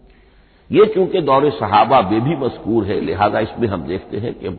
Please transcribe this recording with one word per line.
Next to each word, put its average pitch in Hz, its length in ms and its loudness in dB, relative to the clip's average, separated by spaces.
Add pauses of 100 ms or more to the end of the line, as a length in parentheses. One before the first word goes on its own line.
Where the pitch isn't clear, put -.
(680)
ये 247 160 6
चूंकि 185 360 0
दौरे 139 300 2
सहाबा 113 500 2
में 107 200 0
भी 147 140 -2
मज़कूर 113 500 -2
है, 95 140 -2
लिहाजा 104 400 -2
इसमें 110 280 -4
हम 95 160 -4
देखते 85 340 -8
हैं 110 160 -6
कि - 140 -12 (120)